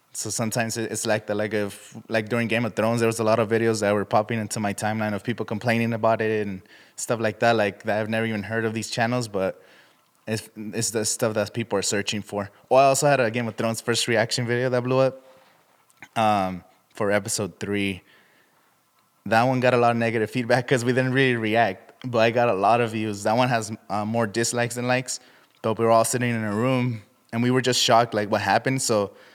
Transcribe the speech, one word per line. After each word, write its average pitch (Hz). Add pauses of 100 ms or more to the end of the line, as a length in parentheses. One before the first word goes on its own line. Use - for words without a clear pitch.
(120)
so -
sometimes 113
it, 113
it's 110
like 107
the, 107
like, 107
if, 104 (120)
like, 113
during 117
Game 113
of 104
Thrones, 113
there 117
was 113
a 113
lot 110
of 113
videos 113
that 101
were 101
popping 113
into 110
my 104
timeline 107
of 101
people 110
complaining 117
about 113
it 110
and 95 (360)
stuff -
like 110
that. 117
Like, 104
that 107
I've 110
never 113
even 110
heard 113
of 110
these 110
channels, 120
but 95 (680)
it's, 110 (100)
it's 107
the 107
stuff -
that 107
people 110
are 95
searching 104
for. 98 (200)
Oh, 131
I 135
also 135
had 143
a 117
Game 117
of 107
Thrones 113
first -
reaction 117
video 120
that 123
blew 131
up, 131 (920)
um, 98 (280)
for 101
episode 104
three. 98 (1200)
That 113
one 131
got 123
a 127
lot 120
of 117
negative 113
feedback 123
'cause 123
we 123
didn't 127
really 131
react, 110 (120)
but 120
I 113
got 120
a 110
lot 101
of 117
views. 107
That 110
one 123
has, 113 (180)
uh, 104
more 113
dislikes 117
than 123
likes, 127 (420)
but 113
we 117
were 113
all 113
sitting 123
in 113
a 104
room, 123 (300)
and 117
we 123
were 131
just 123
shocked, 120
like, 104
what 104
happened. 113
So 104 (220)